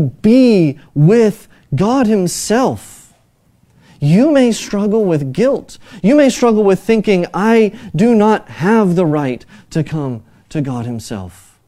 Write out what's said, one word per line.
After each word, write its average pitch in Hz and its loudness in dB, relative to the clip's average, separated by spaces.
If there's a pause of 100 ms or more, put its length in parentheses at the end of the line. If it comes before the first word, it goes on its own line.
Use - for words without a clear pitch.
(220)
be 220 2 (160)
with 202 2 (280)
God 233 0
Himself. 208 -4 (840)
You 190 2
may 262 2
struggle 208 -4
with 143 -2
guilt. 233 -4 (260)
You 220 2
may 285 4
struggle 220 0
with 190 2
thinking, 208 0
"I 220 0 (160)
do 226 2
not 208 2
have 196 0
the 180 0
right 143 -4 (260)
to 160 -4
come 135 -8 (260)
to 156 -8
God 127 -8
Himself." 107 -14